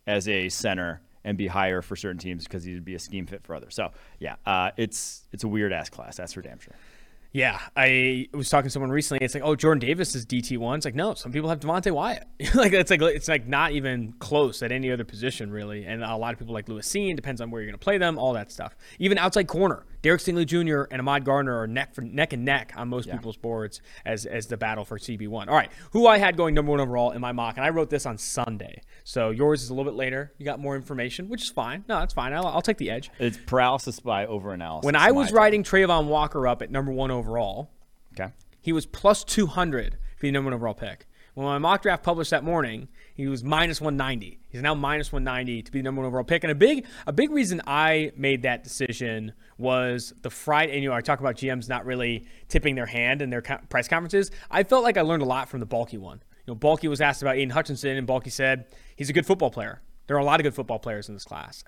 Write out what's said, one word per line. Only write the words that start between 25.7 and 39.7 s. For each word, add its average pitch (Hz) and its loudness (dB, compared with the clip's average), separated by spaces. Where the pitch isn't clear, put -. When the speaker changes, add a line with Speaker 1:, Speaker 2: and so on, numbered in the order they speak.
Speaker 2:
who 233 8
I 214 12
had 185 4
going 160 4
number 147 4
one 143 4
overall 123 2
in 120 -6
my 123 -4
mock, 117 -4
and 135 0
I 151 6
wrote 160 0
this 143 -2
on 117 -6
Sunday. - -6
So 113 0
yours 139 4
is 123 -10
a 127 -6
little 139 -2
bit 107 -6
later. 135 -4
You 143 -12
got 139 -6
more 139 -4
information, 131 -6
which 233 -8
is - -6
fine. 139 -4
No, 202 0
that's 151 0
fine. 131 -2
I'll, 175 -2
I'll 160 0
take 214 0
the 110 -4
edge. 117 -8
Speaker 1:
It's 117 0
paralysis 127 0
by 104 -2
overanalysis, 92 -6
Speaker 2:
When 143 2
I 160 10
Speaker 1:
in 269 8
Speaker 2:
was 269 2
Speaker 1:
my 226 10
Speaker 2:
writing 214 6
Speaker 1:
opinion. 190 4
Speaker 2:
Trayvon 160 4
Walker 151 2
up 120 2
at 123 -8
number 135 -2
one 131 -2
overall, 113 -4
Speaker 1:
Okay. 95 -8
Speaker 2:
he 165 -2
was 160 0
plus - 4
two 208 2
hundred 139 0